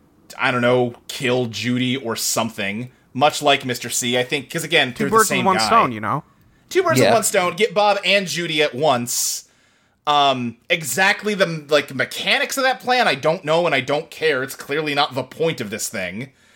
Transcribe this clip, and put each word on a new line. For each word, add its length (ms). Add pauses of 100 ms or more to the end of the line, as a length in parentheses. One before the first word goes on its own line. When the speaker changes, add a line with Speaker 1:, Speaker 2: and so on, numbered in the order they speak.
(380)
Speaker 1:
I 140
don't 100
know, 340 (120)
kill 400
Judy 500
or 180
something, 760 (220)
much 280
like 240
Mister 240
C, 280
I 60
think, 260
'cause 140
again, 300
Speaker 2:
Two 120
Speaker 1:
they're 60
Speaker 2:
birds 180
Speaker 1:
the 60
same 100
Speaker 2:
with 0
one 120
Speaker 1:
guy. 100
Speaker 2:
stone, 240
you 80
know? 240 (460)
Speaker 1:
Two 140
birds 160
Speaker 3:
Yeah. 80
Speaker 1:
with 80
one 80
stone, 320
get 180
Bob 300
and 240
Judy 360
at 100
once. 720 (640)
Um, 500 (120)
exactly 640
the, 360
like, 240
mechanics 640
of 60
that 160
plan, 280
I 80
don't 300
know 200
and 100
I 60
don't 280
care. 320
It's 140
clearly 400
not 200
the 80
point 380
of 80
this 200
thing. 420 (240)